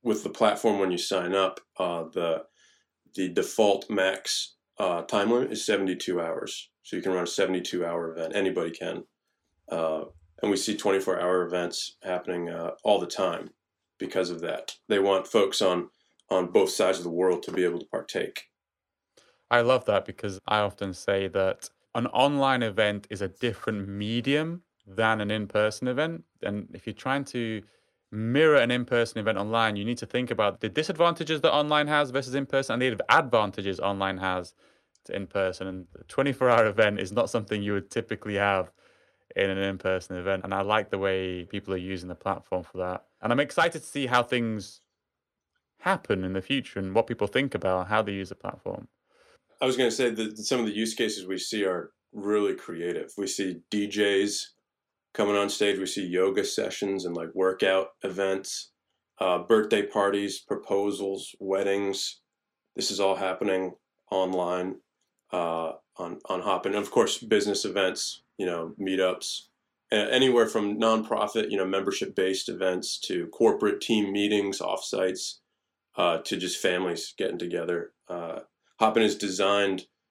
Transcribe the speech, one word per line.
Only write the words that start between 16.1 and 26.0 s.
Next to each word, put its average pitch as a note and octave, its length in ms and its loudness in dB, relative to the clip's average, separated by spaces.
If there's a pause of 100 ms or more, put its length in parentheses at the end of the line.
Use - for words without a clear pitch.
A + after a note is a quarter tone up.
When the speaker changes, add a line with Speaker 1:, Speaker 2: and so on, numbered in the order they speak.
Speaker 1:
on F#2 200 2
both F#2+ 220 4
sides F#2+ 280 2
of F2 60 -8
the F2 60 -4
world F2+ 340 2
to - 80 -8
be F2+ 120 0
able F2 140 0
to - 80 -10
partake. - 600 -6 (1040)
Speaker 2:
I A#2+ 120 6
love A#2 240 4
that, G2+ 180 2
because G2 420 -8
I G#2+ 120 2
often G2 340 -2
say G2 360 0
that F#2+ 420 0 (240)
an A#2 140 0
online C3+ 540 4
event G#2 460 0
is G2+ 140 -6
a F#2+ 60 -2
different G#2 600 -4
medium A#2+ 720 -2 (240)
than A2 360 2
an G#2 80 -2
in-person G#2+ 580 0
event. D#3+ 360 -4 (180)